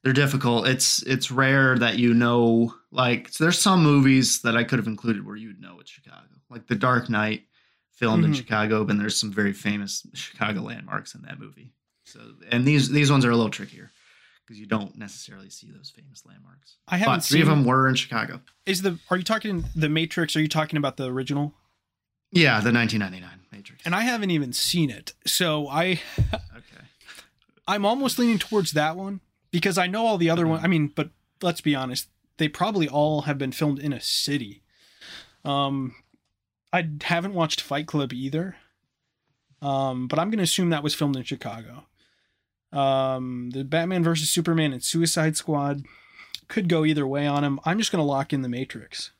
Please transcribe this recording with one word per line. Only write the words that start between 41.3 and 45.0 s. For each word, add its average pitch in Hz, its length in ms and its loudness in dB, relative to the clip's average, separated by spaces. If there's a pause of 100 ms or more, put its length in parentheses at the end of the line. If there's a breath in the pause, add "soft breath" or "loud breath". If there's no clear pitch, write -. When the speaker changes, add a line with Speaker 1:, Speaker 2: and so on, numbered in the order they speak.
Speaker 2:
Um, 131 800 -2
the 135 120 -6
Batman 165 400 0
versus 160 260 0
Superman 160 440 0
and 123 100 -10
Suicide 160 540 0